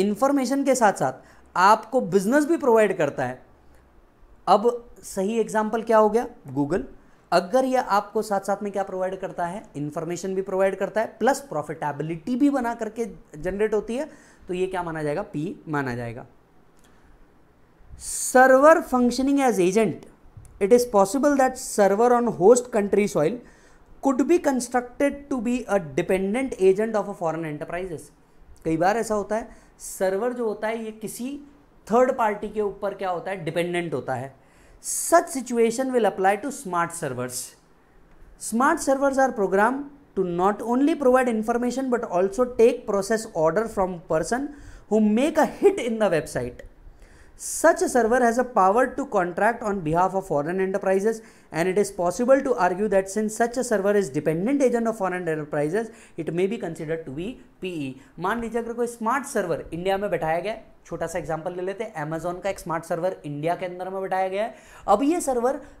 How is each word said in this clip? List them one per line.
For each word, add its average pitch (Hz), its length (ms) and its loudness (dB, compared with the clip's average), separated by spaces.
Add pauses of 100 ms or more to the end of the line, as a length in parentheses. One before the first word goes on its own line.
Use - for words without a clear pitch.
इन्फॉर्मेशन 269 600 0
के 262 100 4
साथ 220 280 2
साथ 131 240 -4 (300)
आपको 220 440 4
बिजनेस 202 460 2
भी 330 100 2
प्रोवाइड 226 420 4
करता 143 260 -2
है। 127 180 -8 (1040)
अब 208 240 6 (300)
सही 208 380 -2
एग्जांपल 214 420 -2
क्या 226 160 4
हो 214 120 6
गया? 233 180 0 (260)
Google। 143 280 0 (500)
अगर 190 320 2
ये 254 120 0
आपको 208 460 -2
साथ 202 180 -2
साथ 196 220 -4
में 202 100 -6
क्या 196 100 -4
प्रोवाइड 190 380 -6
करता 175 260 -6
है? 190 160 -10 (140)
इन्फॉर्मेशन 165 580 -6
भी 190 80 -2
प्रोवाइड 190 360 0
करता 196 220 -2
है, 233 60 -2 (120)
प्लस 277 220 2
प्रॉफिटेबिलिटी 156 960 -6
भी 285 140 4
बना 240 240 -2
करके 226 300 -6 (320)
जनरेट 196 380 -2
होती 214 220 -2
है, 302 120 -6 (400)
तो 180 60 -6
ये 185 120 -2
क्या 185 160 -6
माना 160 200 -6
जाएगा? 151 200 -2
पी 160 460 -8
माना 139 260 -2
जाएगा। 120 300 -10 (1800)
Server 262 720 6 (200)
functioning 254 440 2 (100)
as 196 180 2
agent, 185 420 0 (540)
it 202 160 6
is 240 160 0
possible 262 480 4
that 262 200 0
server 208 540 4
on 240 240 0
host 240 320 6
country 202 420 2
soil 175 240 2 (680)
could 269 260 2
be 349 160 4
constructed 254 840 -2
to 262 100 -4
be 240 160 -2 (120)
a 202 120 2 (200)
dependent 196 600 -2
agent 208 420 2
of 190 120 -10
a - 80 -14
foreign 160 300 -4
enterprises। 160 580 -10 (540)
कई 160 120 0
बार 185 200 2
ऐसा 214 180 -2
होता 208 220 -2
है, 226 120 -8 (300)
सर्वर 196 540 -2
जो 233 160 -4
होता 208 200 -6
है 226 160 -6
ये 220 60 -8
किसी 220 420 -10 (540)
थर्ड 254 320 4
पार्टी 214 300 0
के 202 120 -6
ऊपर 196 340 -4
क्या 190 160 -4
होता 175 200 -6
है? 190 140 -8
डिपेंडेंट 170 500 -2
होता 127 200 -4
है। 127 200 -8 (480)
Such - 460 2
situation 233 640 0
will 233 140 2
apply 196 300 2
to 254 140 -8
smart 170 440 -4
servers. 127 600 -8 (840)
Smart 269 420 0
servers 269 380 0
are 262 120 4
programmed 220 600 0 (260)
to 190 80 0
not 180 380 0
only 254 320 2
provide 254 340 4
information 240 600 -2
but 233 140 0
also 196 420 0
take 247 400 4
process 214 480 -2
order 170 340 2
from 185 400 -2
person 226 460 -2 (340)
who 214 100 4
make 233 380 4
a 302 80 6
hit 392 340 2
in 233 200 -4
the 208 100 2
website. 151 540 -4 (760)
Such 339 460 2
a 320 80 0
server 240 300 2
has 233 180 2
a 254 60 2
power 220 420 4 (100)
to 277 80 -4
contract 196 580 0
on 202 180 -4
behalf 170 340 0
of 190 120 -4
foreign 160 340 -2
enterprises 196 600 0 (320)
And 165 160 0
it 185 100 0
is 202 120 2
possible 233 520 2
to 269 140 0
argue 185 320 0
that 190 220 2
since 214 260 -4
such 233 220 0
a 254 60 0
server 202 360 2
is 185 100 -2
dependent 170 520 0
agent 233 280 2
of 220 80 -6
foreign 180 300 -4
enterprises, 156 600 -2 (280)
it 160 160 -6
may 180 140 0
be 220 120 -6
considered 165 480 -6
to 131 80 -12
be 165 100 -8 (380)
P 185 160 -8
E। 139 100 -6 (320)
मान 208 200 -2
लीजिए 233 200 -4
अगर 226 120 -8
कोई 240 140 -2
स्मार्ट 233 400 -4
सर्वर 180 460 -2
इंडिया 180 260 -2
में 202 120 -4
बैठाया 160 300 -2
गया, 208 140 -6 (320)
छोटा 165 200 -8
सा 170 120 -8
एग्जांपल 160 360 -6
ले 180 80 -8
लेते 196 220 -6
हैं, 156 200 -8
Amazon 165 380 -6
का 202 80 -4
एक 190 80 -8
स्मार्ट 160 260 -6
सर्वर 180 320 -4 (100)
इंडिया 147 300 -4
के 180 100 -6
अंदर 180 240 -8
में 190 120 -6
बैठाया 190 260 0
गया 196 160 -2
है। 240 100 -8 (340)
अब 208 140 6
ये 320 180 2
सर्वर 262 400 0 (200)